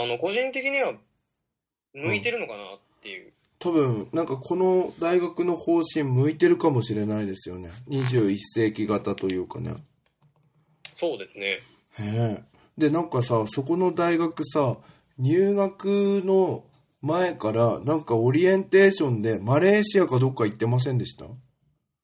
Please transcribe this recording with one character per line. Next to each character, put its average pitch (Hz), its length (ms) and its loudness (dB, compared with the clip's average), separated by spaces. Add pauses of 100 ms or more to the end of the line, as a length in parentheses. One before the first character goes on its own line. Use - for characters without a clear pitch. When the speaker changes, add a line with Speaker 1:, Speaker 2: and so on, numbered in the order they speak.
Speaker 1:
あ - 20 -2
の、 120 120 -2
個 165 120 -2
人 254 220 -2
的 269 180 -6
に 277 80 -2
は 190 160 -2 (1000)
向 156 200 -4
い 208 60 -4
て 220 100 -4
る 233 80 -4
の 185 80 -8
か 113 100 -12
な 101 60 -14 (120)
っ 98 40 -20 (240)
て 110 60 -16
い 95 140 -14
う。 - 40 -20
Speaker 2:
う - 40 -20
ん。 - 20 -20 (260)
多 175 140 -4
分、 127 400 0
な 165 100 -2
ん 160 40 -4
か 131 100 -6
こ 131 180 -6
の 185 460 2
大 170 180 0
学 175 260 -2
の 175 120 0
方 165 260 2
針 160 220 -2
向 135 260 2
い 151 80 -6
て 175 100 6
る 175 100 4
か 165 120 2
も 127 120 2
し 110 120 -6
れ 104 120 -2
な 107 140 -4
い 107 60 -4
で 95 80 -6
す - 140 -12
よ 90 100 -10
ね。 87 120 -12 (180)
二 135 180 -2
十 120 240 2
一 101 80 -2 (180)
世 110 160 2
紀 107 140 -4
型 101 300 -2
と 95 120 -4
い 92 100 -2
う 90 100 -6
か - 100 -14
ね。 82 160 -8 (1200)
Speaker 1:
そ 160 240 -4
う - 20 -14
で 95 100 -14
す - 100 -20
ね。 98 200 -4 (420)
Speaker 2:
へ 104 40 -6
え。 110 400 -4 (320)
で、 151 140 2
な 160 100 0
ん 165 100 -6
か 123 140 -2
さ、 113 240 0
そ 135 160 -6
こ 165 120 0
の 180 160 2
大 170 260 0
学 160 300 -4
さ、 135 280 0 (420)
入 175 360 2
学 202 680 0
の 190 400 2 (360)
前 - 340 0
か 107 160 -2
ら、 113 300 2
な 147 140 0
ん 156 100 -2
か 117 100 0
オ 117 160 4
リ 156 140 4
エ 185 100 6
ン 190 100 2
テ 196 240 8
ー 196 40 6
シ 190 100 -4
ョ 139 80 2
ン 110 120 0
で、 110 180 0
マ 123 180 2
レ 196 220 6
ー - 20 2
シ 208 160 0
ア 180 80 6
か 131 140 0
ど 131 100 2
っ 131 40 -6
か 123 100 0
行 104 100 -2
っ - 20 -18
て 113 100 -2
ま 123 140 2
せ 135 120 -2
ん 123 60 0
で 101 80 -4
し - 100 -16
た？ - 80 -16 (800)